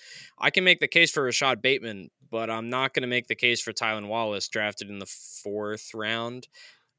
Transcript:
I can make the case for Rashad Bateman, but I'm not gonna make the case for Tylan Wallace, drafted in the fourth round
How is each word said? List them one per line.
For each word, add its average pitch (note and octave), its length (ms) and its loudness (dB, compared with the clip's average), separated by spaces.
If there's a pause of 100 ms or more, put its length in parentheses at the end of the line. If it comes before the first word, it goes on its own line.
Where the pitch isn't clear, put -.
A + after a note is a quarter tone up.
(380)
I C3+ 120 2
can F#3 160 2
make F3+ 160 6
the C#3 80 0
case E3+ 200 6
for C#3+ 160 0
Rashad B2+ 360 2
Bateman, A2+ 500 0 (180)
but A2+ 200 -4
I'm A2+ 200 -4
not C3 240 0
gonna C3 140 0
make B2 200 0
the A2+ 80 0
case A#2+ 260 4
for A#2 100 -6
Tylan A2 380 -2
Wallace, G#2+ 400 -2
drafted G#2 400 -4
in G2+ 100 -10
the G2 60 -10
fourth - 880 -8
round A2+ 560 -4 (500)